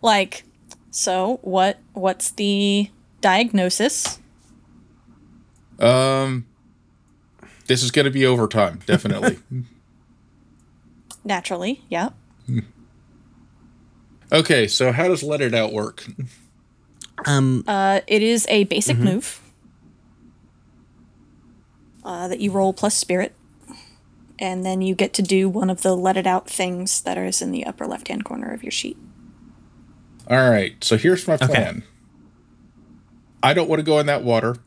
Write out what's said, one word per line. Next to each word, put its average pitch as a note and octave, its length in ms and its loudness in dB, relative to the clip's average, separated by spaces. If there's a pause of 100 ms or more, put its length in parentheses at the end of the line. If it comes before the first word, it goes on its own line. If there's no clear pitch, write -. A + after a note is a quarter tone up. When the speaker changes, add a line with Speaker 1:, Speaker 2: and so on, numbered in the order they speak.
Speaker 1:
Like, G3+ 420 0 (480)
"So F#3+ 500 -2
what, F#3+ 380 0 (140)
what's F#3 360 -2
the G3+ 600 0 (300)
diagnosis?" G3+ 1000 0 (1600)
Speaker 2:
Um, C3 680 2 (1200)
this B2+ 160 2
is B2 80 -2
gonna C#3 200 2
be C3+ 140 2
overtime, G#2+ 640 2
definitely. - 540 0 (100)
<laughs> B2+ 140 -8 (1600)
Speaker 1:
Naturally, F#3+ 640 -6
yeah. F3 220 -4 (2250)
Speaker 2:
Okay, D3 380 4
so B2+ 240 2
how D#3+ 160 0
does D#3 160 0
Let D3 160 -2
It B2 160 0
Out A2 160 0
work? G#2+ 340 -8 (1200)
Speaker 3:
Um, C3+ 400 2
Speaker 1:
Uh, G3 400 2
it G#3 160 2
is A3+ 260 2
a G#3 160 4
basic G3+ 320 0
Speaker 3:
Mm-hmm. A#2+ 100 2
Speaker 1:
move, F#3+ 340 -2 (2750)
uh, F3+ 240 -8
that F#3 100 -6
you G3+ 140 -2
roll F#3+ 200 2
plus G3+ 220 0
spirit, - 400 -2 (1040)
and F#3 260 -6
then F#3 180 -2
you F#3+ 120 0
get F#3 200 -2
to - 80 -2
do F#3+ 260 2
one F#3 200 -2
of F#3 140 -2
the F#3 140 2
Let F#3 200 0
It F#3+ 120 0
Out F#3 200 -2
things F3+ 540 -4
that F#3 160 -6
is F#3 240 -4
in - 80 -6
the - 160 -6
upper - 220 -10
left-hand - 360 -8
corner - 300 -10
of - 80 -14
your - 80 -10
sheet. - 280 -8 (1300)
Speaker 2:
All B2+ 180 6
right, G#2 360 2
so A2+ 120 4
here's F3+ 300 2
my E3 80 2
Speaker 3:
Okay. C3+ 120 2
Speaker 2:
plan. G#2+ 360 0 (1600)
I C#3 100 4
don't E3 140 2
wanna D#3 140 0
go D3+ 160 4
in D3 80 2
that C#3+ 160 0
water. A#2 320 2 (120)